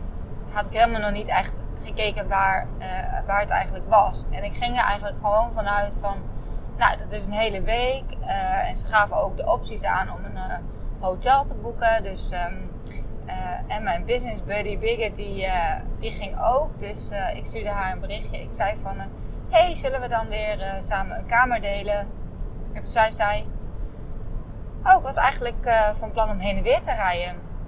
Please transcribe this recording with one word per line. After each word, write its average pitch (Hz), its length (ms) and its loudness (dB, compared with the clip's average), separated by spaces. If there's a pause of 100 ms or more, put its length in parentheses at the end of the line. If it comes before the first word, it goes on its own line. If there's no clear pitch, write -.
(540)
had 208 120 0
ik - 80 -6
helemaal 226 280 6
nog 208 100 2
niet 208 160 -2
echt - 240 2 (320)
gekeken 214 440 -2
waar, 190 400 2 (100)
eh, 185 100 -6 (380)
waar 196 140 2
het 208 100 0
eigenlijk 185 400 0
was. 208 420 6
En 185 120 -2
ik - 120 -4
ging 247 220 0
er 233 60 6
eigenlijk 202 340 0
gewoon 220 360 4
vanuit 202 480 2
van: 196 160 0 (600)
"Nou, - 200 4
dat - 140 -6
is 208 160 -2
een 202 60 -2
hele 208 280 0
week." 247 420 0 (180)
Eh, 185 480 0
en - 80 -2
ze - 100 -2
gaven 208 300 4
ook 190 200 0
de - 140 2
opties 226 320 -2
aan 180 280 0
om 175 140 -6
een, - 120 -6
eh, 185 200 -4 (420)
hotel 214 460 4
te 269 80 -4
boeken. 226 500 0
Dus, 190 280 -4
ehm, 175 220 -2 (720)
eh, 185 500 -4
en 214 80 -2
mijn 190 220 0
business - 380 -2
buddy 202 340 -2
Bigget, 226 380 0
die, 196 300 -4
eh, 180 300 2 (240)
die 220 120 -4
ging 202 300 -4
ook. 262 380 2
Dus, 208 300 -8
eh, 196 260 -2
ik - 100 -8
stuurde 214 240 -4
haar 196 220 -2
een 185 80 -4
berichtje. - 420 -4
Ik - 100 -8
zei 214 300 -2
van: 196 180 -4
eh, 196 60 -6 (440)
"Hey, 339 260 6
zullen 262 260 0
we 247 60 -4
dan 226 200 0
weer, 214 340 -2
eh, 196 200 -4
samen 190 360 -2
een 190 80 -4
kamer 240 360 4
delen?" 202 380 0 (720)
En 214 80 -6
toen - 100 -6
zei 220 200 6
zij: 208 360 0 (1400)
"Oh, 381 140 10
ik - 60 2
was 269 120 -4
eigenlijk, 247 500 2
eh, 220 280 6
van 220 180 -4
plan 220 180 2
om 202 100 0
heen 190 180 0
en 180 60 2
weer 262 180 4
te 302 120 -2
rijden." 180 420 0 (320)